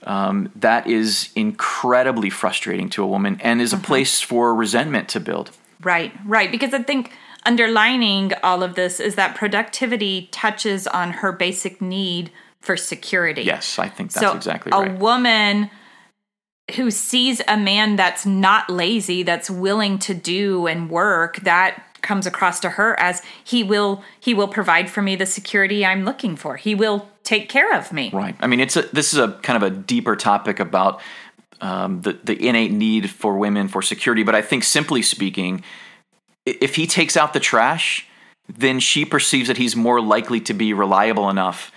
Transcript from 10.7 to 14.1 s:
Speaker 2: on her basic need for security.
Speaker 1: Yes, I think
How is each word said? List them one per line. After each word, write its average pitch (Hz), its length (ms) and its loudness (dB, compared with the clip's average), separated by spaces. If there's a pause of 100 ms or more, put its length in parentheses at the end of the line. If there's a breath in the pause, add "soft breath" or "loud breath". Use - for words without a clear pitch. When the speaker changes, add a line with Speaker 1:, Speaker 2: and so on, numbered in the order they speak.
Speaker 2:
on 175 240 -2
her 190 200 -4
basic 185 480 -6
need 180 520 -4 (280 loud breath)
for 185 160 -4
security. 160 680 -2
Speaker 1:
Yes, - 340 -4
I - 100 -2
think - 240 -10